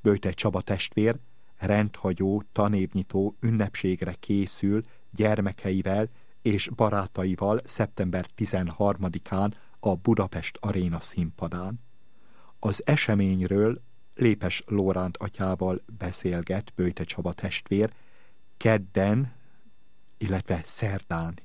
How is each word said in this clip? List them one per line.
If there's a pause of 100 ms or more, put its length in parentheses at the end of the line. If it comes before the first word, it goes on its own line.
Böjte
Csaba
testvér (380)
rendhagyó, (100)
tanévnyitó
ünnepségre
készül (300)
gyermekeivel (340)
és
barátaival
szeptember
tizenharmadikán (260)
a
Budapest
Aréna
színpadán. (800)
Az
eseményről (320)
Lépes
Lóránt
atyával (160)
beszélget
Böjte
Csaba
testvér (640)
kedden, (840)
illetve
szerdán